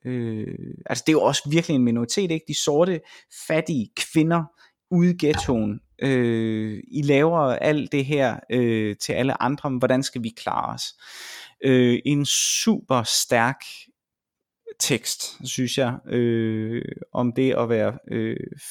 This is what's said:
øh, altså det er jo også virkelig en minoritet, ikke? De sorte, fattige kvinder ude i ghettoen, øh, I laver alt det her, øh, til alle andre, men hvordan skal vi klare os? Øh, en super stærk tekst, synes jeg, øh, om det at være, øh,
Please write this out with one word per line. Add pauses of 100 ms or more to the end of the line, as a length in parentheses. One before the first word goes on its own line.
øh, (400)
altså
det
er
jo
også
virkelig
en
minoritet,
ikke?
De
sorte, (480)
fattige
kvinder (460)
ude
i
ghettoen, (220)
øh, (120)
I
laver
alt
det
her, (140)
øh,
til
alle
andre,
men
hvordan
skal
vi
klare
os? (840)
Øh,
en
super
stærk (1160)
tekst,
synes
jeg, (100)
øh, (300)
om
det
at
være, (120)
øh, (340)